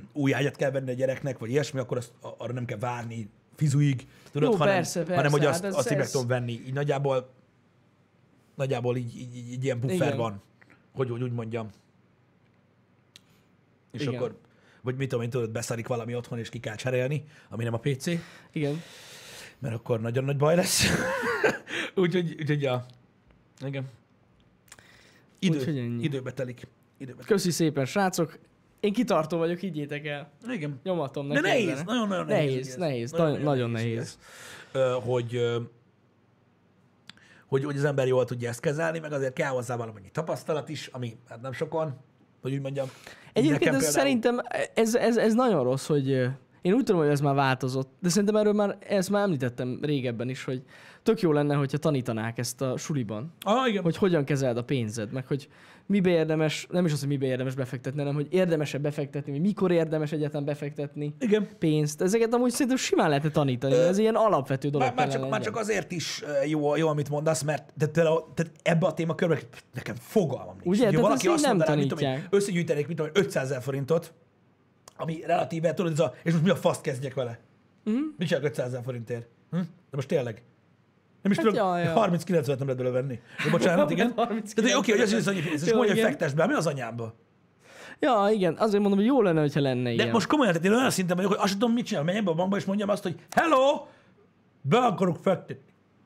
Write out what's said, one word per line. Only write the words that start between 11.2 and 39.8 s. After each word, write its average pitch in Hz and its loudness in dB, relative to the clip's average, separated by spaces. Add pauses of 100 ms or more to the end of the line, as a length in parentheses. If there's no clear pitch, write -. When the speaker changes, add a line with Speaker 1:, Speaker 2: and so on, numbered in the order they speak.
Speaker 1:
úgy 127 -4
mondjam. 113 -6 (2250)
És - -10
Speaker 2:
Igen. 143 -2
Speaker 1:
akkor, 120 -6 (440)
vagy 127 -4
mit 131 -4
tudom 120 -2
én, 120 -4
tudod, 117 -2
beszarik 117 -6
valami 120 -4
otthon, 120 -8
és 113 -10
ki 120 -10
kell 110 -8
cserélni, 127 -2 (260)
ami 110 -6
nem 117 -2
a 117 -4
P 139 -2
C. - -6 (440)
Speaker 2:
Igen. 147 -4 (800)
Speaker 1:
Mert 123 -6
akkor 113 -2
nagyon 117 -2
nagy 143 -2
baj 147 4
lesz. 185 2 (580)
<laughs> - -2
Úgyhogy, 180 0
úgyhogy, 147 -2
ja. 123 -2 (800)
Igen. 135 -8 (1500)
Idő, 165 2
Speaker 2:
Úgyhogy 143 -2
ennyi. 120 -6
Speaker 1:
időbe 131 -4
telik. 123 -10 (300)
Időbe 127 -14
telik. - -18
Speaker 2:
Köszi 185 2
szépen, 147 0
srácok. 180 -2 (400)
Én 208 0
kitartó 175 0
vagyok, 165 0
higgyétek 147 -8
el. 147 -8 (180)
Speaker 1:
Igen. 147 -6
Speaker 2:
Nyomatom 151 -4
Speaker 1:
De 143 -2
Speaker 2:
neki 311 2
Speaker 1:
nehéz, 247 2
Speaker 2:
ezzel. 143 -4
Speaker 1:
nagyon, 220 -2
nagyon 180 -2
nehéz 156 2
Speaker 2:
Nehéz, 131 -2
Speaker 1:
ez. 127 -12
Speaker 2:
nehéz, 135 -4
Speaker 1:
Nagyon, 165 2
Speaker 2:
nagyon, 135 0
Speaker 1:
nagyon 131 2
Speaker 2:
nagyon - -2
Speaker 1:
nehéz 113 -2
Speaker 2:
nehéz. 113 -8 (560)
Speaker 1:
ez. 135 0
Ö, 127 2
hogy, 120 -2
ö, 120 0 (1900)
hogy, 135 0
hogy 143 -4
az 139 0
ember 135 2
jól 127 4
tudja 120 -6
ezt 117 -8
kezelni, 160 -2
meg 156 -10
azért 135 -4
kell 147 -2
hozzá 127 -4
valamennyi 110 -10